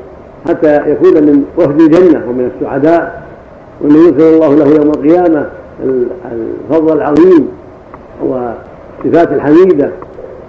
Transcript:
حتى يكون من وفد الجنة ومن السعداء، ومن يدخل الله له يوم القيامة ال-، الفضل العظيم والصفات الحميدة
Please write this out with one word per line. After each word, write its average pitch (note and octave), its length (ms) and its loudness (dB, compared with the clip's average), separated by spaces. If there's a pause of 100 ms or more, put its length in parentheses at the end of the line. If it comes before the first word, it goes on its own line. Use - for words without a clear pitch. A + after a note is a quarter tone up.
(480)
حتى D3+ 420 0
يكون F3 240 2
من D3 300 2 (140)
وفد D3+ 220 0
الجنة D#3+ 480 4
ومن B2 280 -4
السعداء، D3 680 -4 (600)
ومن D3 120 4
يدخل D#3+ 380 4
الله D#3+ 200 2
له C#3+ 140 2
يوم D3+ 220 2
القيامة D3+ 560 0 (380)
ال-، B2+ 240 -4 (240)
الفضل D3 640 -4
العظيم D3+ 520 2 (760)
والصفات C3 1080 -4
الحميدة D3+ 580 2 (580)